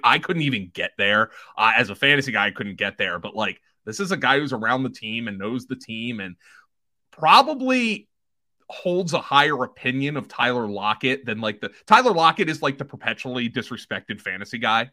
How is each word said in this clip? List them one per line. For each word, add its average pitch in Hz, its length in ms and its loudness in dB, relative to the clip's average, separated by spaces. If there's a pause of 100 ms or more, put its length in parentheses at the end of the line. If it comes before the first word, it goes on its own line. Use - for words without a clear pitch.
I 127 160 6
couldn't 165 220 -4
even 113 320 -2
get 90 240 -6
there. 104 340 2 (260)
Uh, 110 160 4
as 110 160 2
a 98 60 -10
fantasy 139 380 2
guy, 104 140 2
I 98 40 -4
couldn't 101 240 -8
get 101 220 -4
there. 90 200 -4
But, 95 160 -12
like, 101 280 -4 (240)
this 110 160 -8
is 190 100 -4
a 180 60 -2
guy 135 220 4
who's 143 120 -4
around 123 320 0
the 123 60 -2
team 113 400 -8
and 101 80 -10
knows 113 300 -6
the 127 100 -8
team 113 420 -10
and 92 160 -10 (760)
probably 247 1000 4 (600)
holds 180 440 -2
a - 60 2
higher 143 460 2
opinion 139 520 -4
of 107 100 -8
Tyler 123 380 -2
Lockett 107 600 -2
than, 110 160 -6
like, 107 180 -4
the, 101 100 -8 (160)
Tyler 240 280 6
Lockett 165 360 4
is, 143 140 -4
like, 139 140 0
the 139 80 -8
perpetually 123 640 -6
disrespected 113 720 -8
fantasy 101 380 -10
guy 117 360 0